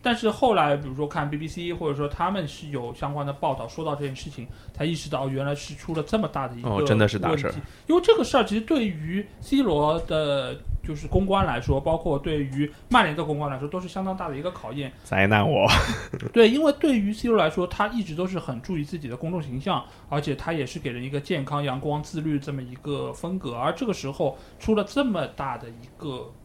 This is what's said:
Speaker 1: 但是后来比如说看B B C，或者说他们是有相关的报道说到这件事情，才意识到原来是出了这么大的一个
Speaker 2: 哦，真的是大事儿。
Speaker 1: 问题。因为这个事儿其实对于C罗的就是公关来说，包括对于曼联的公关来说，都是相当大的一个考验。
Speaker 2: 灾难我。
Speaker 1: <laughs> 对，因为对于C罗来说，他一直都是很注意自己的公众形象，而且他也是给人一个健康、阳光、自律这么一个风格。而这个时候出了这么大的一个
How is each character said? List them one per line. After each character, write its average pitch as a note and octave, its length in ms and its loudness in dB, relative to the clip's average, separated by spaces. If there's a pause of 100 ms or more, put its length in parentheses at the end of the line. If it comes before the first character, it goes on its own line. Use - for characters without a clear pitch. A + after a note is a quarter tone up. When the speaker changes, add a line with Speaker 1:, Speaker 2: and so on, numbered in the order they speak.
Speaker 1:
但 A#3+ 140 2
是 A3 160 2
后 A3+ 240 4
来 D3 220 4
比 C#3+ 100 -6
如 C3 80 -6
说 D3 140 -2
看 D3 200 -2
B D3 80 -4
B D#3 120 -6
C， E3+ 240 -6
或 E3+ 160 -2
者 C#3+ 80 -2
说 D3 120 -2
他 F3 220 -2
们 F#3+ 160 -2
是 D3+ 220 -10
有 B2 260 -6
相 C#3+ 180 -6
关 D3 140 -4
的 C#3 60 -4
报 C#3 220 0
道 A#2 120 -6
说 D#3+ 180 -8
到 D3+ 100 -2
这 C#3 100 -6
件 C3+ 100 -4
事 C#3+ 160 -10
情， A#2+ 160 -12 (260)
才 - 120 -4
意 E3 100 0
识 D3+ 160 -8
到 C3+ 180 -2
原 C3+ 160 -2
来 C#3+ 100 -2
是 C#3+ 200 -10
出 D#3+ 200 -8
了 D#3 80 -2
这 A3 160 -2
么 F#3 100 0
大 C3+ 180 -4
的 B2 80 -8
一 A#2+ 80 -10
个 B2 60 -2
Speaker 2:
哦， G2+ 180 2
真 A2 100 6
的 G#2+ 120 6
是 G#2 100 -2
大 D3+ 180 0
事 C#3+ 100 -2
儿。 - 40 0
Speaker 1:
问 - 100 -6
题。 - 60 -14 (200)
因 D#4+ 100 4
为 F4+ 60 6
这 A4+ 140 8
个 A4 80 2
事 - 120 2
儿 A#3 80 6
其 G#3 100 -2
实 A3 60 2
对 A#3 260 2
于 F3 400 -4 (140)
C C#4 220 2
罗 D#3 400 4
的 C#3+ 540 0 (260)
就 D#3+ 120 -4
是 D3 140 -8
公 G3 180 2
关 G3 180 4
来 B2+ 160 0
说， C3+ 200 2
包 E3 160 2
括 D#3+ 220 0
对 D3+ 260 0
于 C#3 260 0 (180)
曼 A#3 160 8
联 D#3 100 0
的 D#3+ 100 -2
公 D3 140 -2
关 D3 120 -2
来 C3 80 -6
说， C#3+ 80 -6
都 F3+ 140 -4
是 F#3 80 -10
相 F#3+ 160 -6
当 F#3+ 120 -2
大 F3+ 120 -6
的 C3+ 80 -6
一 C#3+ 40 -8
个 F3 100 -4
考 A#2+ 220 -12
验。 C#3 200 -6 (100)
Speaker 2:
灾 F#2+ 240 4
难 G#2 200 6
我。 G2+ 200 4 (320)
Speaker 1:
<laughs> - 340 -8
对， A3+ 160 10
因 C#4 140 4
为 D4 160 6
对 C#4 200 4
于 G3+ 140 0
C A3+ 160 -4
罗 A3+ 80 4
来 D#3+ 140 6
说， F3+ 160 0
他 G#3 220 0
一 A3+ 140 -2
直 D#3+ 120 -6
都 F3 120 0
是 F#3 120 -4
很 B2+ 240 -6
注 F3+ 160 -4
意 D3 60 -2
自 E3 140 -8
己 C#3+ 100 -8
的 A#2+ 80 -6
公 D#3+ 140 -6
众 F3+ 120 -2
形 C3 180 -6
象， D#3+ 240 -2 (240)
而 D3 120 0
且 D3 140 -2
他 - 180 -4
也 D3+ 120 -2
是 C#3+ 140 -8
给 C#3+ 120 -4
人 A#2+ 120 -8
一 C3+ 80 -6
个 C#3+ 100 -2
健 E3 240 -2
康、 D3 180 -2
阳 C3+ 180 -2
光、 D3+ 220 -2
自 D#3 180 -6
律 D3+ 180 0
这 C#3+ 140 -6
么 C3+ 100 -6
一 B2 140 -12
个 C3 360 -6
风 F3+ 260 -6
格。 A#2+ 180 -6
而 C3+ 160 0
这 C4+ 120 -4
个 G#3+ 80 0
时 C#3 180 -4
候 C#3+ 280 -2 (200)
出 A3 180 2
了 G3+ 80 2
这 C#4 200 0
么 F3+ 220 0
大 C3 320 -6
的 A#2+ 100 -12
一 A#2 180 -18 (100)
个 B2+ 360 -8 (120)